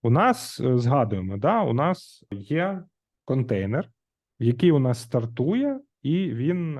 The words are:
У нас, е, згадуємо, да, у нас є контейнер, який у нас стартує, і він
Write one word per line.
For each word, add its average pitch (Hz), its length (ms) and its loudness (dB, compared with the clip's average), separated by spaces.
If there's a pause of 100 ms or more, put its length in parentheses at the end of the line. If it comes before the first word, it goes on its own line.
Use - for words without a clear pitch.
У 120 60 0
нас, 226 500 2
е, 127 180 2
згадуємо, 113 600 0
да, 196 260 2
у 117 100 0
нас 156 580 -4
є 185 520 -4 (420)
контейнер, 117 640 -2 (500)
який 120 320 4
у 147 80 6
нас 127 220 0
стартує, 143 800 -2 (220)
і 165 320 -2
він 156 460 -4